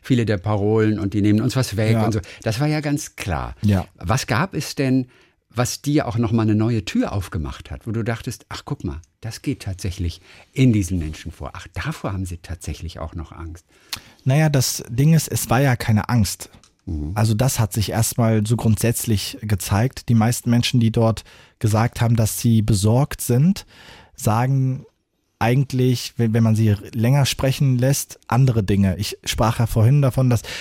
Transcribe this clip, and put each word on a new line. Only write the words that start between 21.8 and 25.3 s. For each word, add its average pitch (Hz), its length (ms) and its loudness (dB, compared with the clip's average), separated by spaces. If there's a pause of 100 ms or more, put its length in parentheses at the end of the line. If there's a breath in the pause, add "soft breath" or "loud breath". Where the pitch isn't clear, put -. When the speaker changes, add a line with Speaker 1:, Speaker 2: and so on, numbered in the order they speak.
Speaker 2:
haben, 117 160 2
dass 110 240 0
sie 113 200 4
besorgt 110 600 2
sind, 160 440 2 (520 loud breath)
sagen 131 640 0 (560)